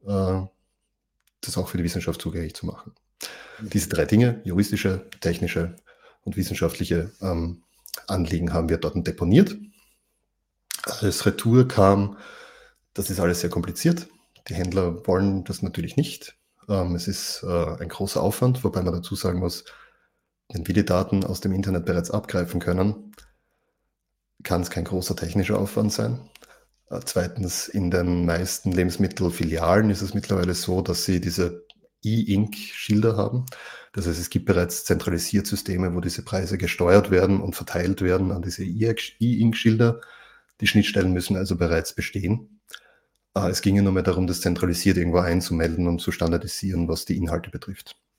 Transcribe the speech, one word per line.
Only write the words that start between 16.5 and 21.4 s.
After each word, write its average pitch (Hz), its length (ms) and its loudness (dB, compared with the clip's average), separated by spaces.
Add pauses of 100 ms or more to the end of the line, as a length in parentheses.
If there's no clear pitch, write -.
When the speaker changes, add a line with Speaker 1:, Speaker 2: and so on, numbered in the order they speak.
Speaker 1:
Ähm, 90 260 0
es 85 140 -4
ist, - 340 -6
äh, 85 380 0
ein 85 80 -8
großer - 340 -4
Aufwand, 127 400 2
wobei 95 180 0
man 87 120 0
dazu 87 200 -6
sagen 90 260 -2
muss, 90 260 -4 (840)
wenn 82 160 -8
wir 90 80 -2
die 101 120 4
Daten 92 400 0
aus - 160 -6